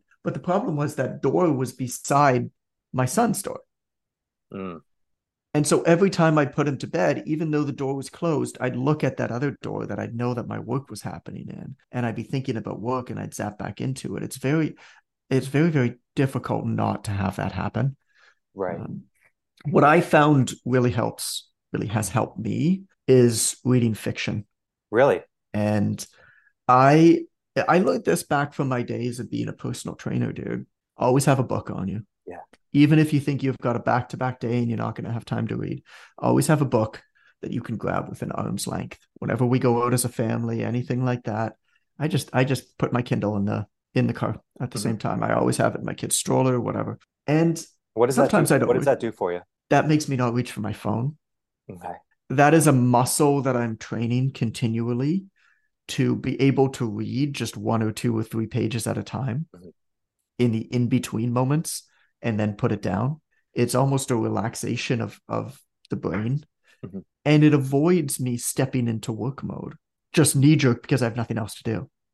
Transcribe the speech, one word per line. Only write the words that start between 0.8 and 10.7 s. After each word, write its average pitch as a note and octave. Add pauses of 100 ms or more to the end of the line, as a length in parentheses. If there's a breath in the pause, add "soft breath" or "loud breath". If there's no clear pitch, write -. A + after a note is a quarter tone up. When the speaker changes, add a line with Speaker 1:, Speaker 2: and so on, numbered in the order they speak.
Speaker 1:
that A#2
door E3
was B2+
beside C3 (420)
my B2+
son's -
door. - (920)
Speaker 2:
Mm. F#2 (720)
Speaker 1:
And D3
so D#3+
every E3+
time D#3+
I'd C#3+
put C#3+
him C3+
to -
bed, D#3+
even D#3
though D3+
the C#3
door C3+
was C3+
closed, C#3
I'd B2+
look D3
at C3
that A#2
other C3
door G#2
that G#2
I'd G#2
know A#2+
that A#2
my G#2+
work A#2+